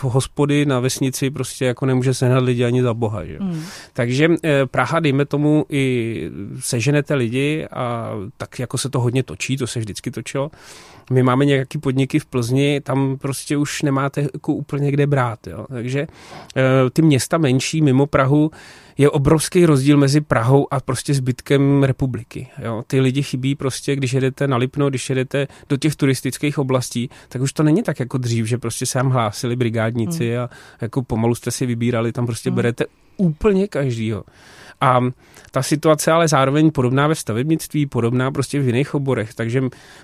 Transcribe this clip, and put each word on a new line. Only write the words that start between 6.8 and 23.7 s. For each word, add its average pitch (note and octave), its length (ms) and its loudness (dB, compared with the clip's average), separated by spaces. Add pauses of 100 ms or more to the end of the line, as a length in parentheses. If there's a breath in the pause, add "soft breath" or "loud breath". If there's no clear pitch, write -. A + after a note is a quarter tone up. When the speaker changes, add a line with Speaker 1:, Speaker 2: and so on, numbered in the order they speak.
Speaker 1:
lidi C3+ 560 -2
a A#2 400 -6 (260)
tak - 220 -12
jako B2 180 -6
se B2+ 120 -4
to C3 100 -2
hodně A#2+ 240 0
točí, - 340 -6
to - 100 -4
se - 120 -6
vždycky A2 320 -8
točilo. C3+ 400 -6 (600 loud breath)
My B2+ 120 4
máme B2+ 220 4
nějaký C3+ 320 0
podniky C3+ 420 0
v - 60 -8
Plzni, C3+ 560 0
tam C3+ 360 -2
prostě C#3+ 400 -4
už - 240 -2
nemáte C#3 400 0 (120)
jako D3+ 200 -2
úplně C#3+ 380 -2
kde C#3+ 160 2
brát, B2 400 0
jo. F2+ 220 -12
Takže, C3 380 -4 (500 loud breath)
eh, C3 360 4
ty D#3+ 80 -4
města D#3 360 2
menší D3 440 0
mimo C#3 240 4
Prahu, C#3+ 460 2 (460 loud breath)
je C#3 120 6
obrovský D#3 560 4
rozdíl C#3+ 320 6
mezi C#3+ 240 4
Prahou C3+ 500 4
a C3+ 80 0
prostě C3 340 -4
zbytkem C#3 680 2
republiky, C3 640 -4 (160)
jo. A2+ 240 -6
Ty C3+ 120 0
lidi C3 240 2
chybí C3+ 320 -2
prostě, C#3 400 -4